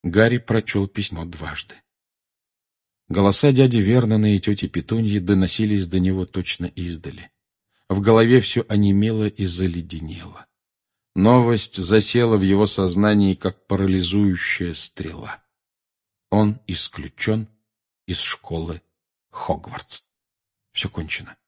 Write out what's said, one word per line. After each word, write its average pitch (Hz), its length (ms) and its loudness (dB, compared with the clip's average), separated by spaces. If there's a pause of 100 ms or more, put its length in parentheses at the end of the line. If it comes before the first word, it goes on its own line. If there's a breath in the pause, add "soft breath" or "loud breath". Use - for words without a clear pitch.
Гарри 113 360 2
прочёл 104 480 -2
письмо 85 380 -8
дважды. 82 500 -14 (1300)
Голоса 101 440 2
дяди 127 260 4
Вернона 107 580 4
и 95 40 0
тёти 101 280 -2
Петуньи 104 520 -2
доносились 95 680 0
до 92 120 -2
него 92 260 0
точно - 400 -8
издали. 82 680 -12 (560)
В 98 140 -2
голове 113 380 6
всё 113 280 -2
онемело 104 600 2
и 101 180 -4
заледенело. 85 1000 -8 (680)
Новость 117 640 2
засела 107 600 2
в 95 40 2
его 98 240 2
сознании, 98 720 2
как - 320 -8
парализующая 95 1040 0
стрела. - 720 -12 (880)
Он 104 360 0
исключён 107 800 -6 (600)
из 90 140 -6
школы 82 600 -8 (480)
Хогвартс. - 720 -10 (680)
Всё - 180 -6
кончено. - 480 -10 (100)